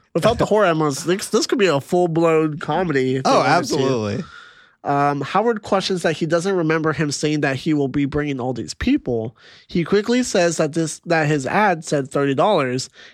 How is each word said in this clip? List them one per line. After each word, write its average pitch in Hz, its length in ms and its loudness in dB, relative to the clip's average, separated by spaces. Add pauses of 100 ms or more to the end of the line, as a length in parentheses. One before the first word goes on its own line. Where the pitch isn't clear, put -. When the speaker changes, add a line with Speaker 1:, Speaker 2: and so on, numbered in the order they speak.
(140)
Speaker 1:
without 160 240 2
the - 80 0
horror 208 200 4
elements, 156 380 0
this, 185 240 -2
this 247 180 0
could 294 120 -2
be 196 80 4
a 143 140 2
full-blown 160 760 2
comedy 143 580 0
if 131 80 -4
they 226 60 2
Speaker 2:
Oh, 269 80 4
Speaker 1:
wanted 135 100 2
to. 147 60 4
Speaker 2:
absolutely. 131 720 -2 (600)
Speaker 1:
Um, 143 360 0
Howard 208 420 0
questions 190 400 -2
that 180 140 0
he 170 100 -4
doesn't 170 280 0
remember 160 380 2
him 147 180 -2
saying 151 300 -2
that 139 160 0
he 156 180 -2
will 143 140 0
be 143 160 -2
bringing 143 360 -4
all 127 120 -4
these 110 220 -8
people. 127 640 -2 (300)
He 170 180 -2
quickly 214 380 2
says 175 360 0
that 156 160 0
this, 165 320 -4
that 165 200 2
his 147 180 0
ad 175 400 0
said 139 240 -2
thirty 139 280 0
dollars 143 520 0 (260)